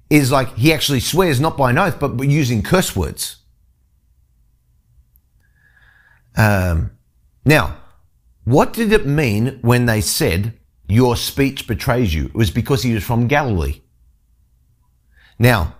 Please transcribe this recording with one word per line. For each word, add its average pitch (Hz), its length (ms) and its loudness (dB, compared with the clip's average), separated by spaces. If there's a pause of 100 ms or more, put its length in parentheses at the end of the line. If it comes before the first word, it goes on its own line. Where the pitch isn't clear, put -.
is 147 220 4
like 135 260 0
he 147 160 4
actually 143 280 -2
swears 156 400 0
not 156 160 -2
by 135 140 0
an 127 80 2
oath, 185 200 -2
but, 120 180 -4
but 135 120 -2
using 123 340 0
curse - 320 0
words. - 440 -8 (3000)
Um, 98 560 0 (520)
now, 135 320 2 (680)
what 160 280 2
did 220 200 -2
it 156 140 2
mean 131 560 0
when 120 240 4
they 110 140 2
said, 104 540 -2 (320)
"Your 120 300 2
speech - 500 -4
betrays 117 480 -2
you"? 71 120 -2
It - 80 -14
was 104 180 2
because 123 320 -2
he 120 100 0
was 104 80 -2
from 120 240 0
Galilee. 110 540 -2 (1600)
Now, 110 440 2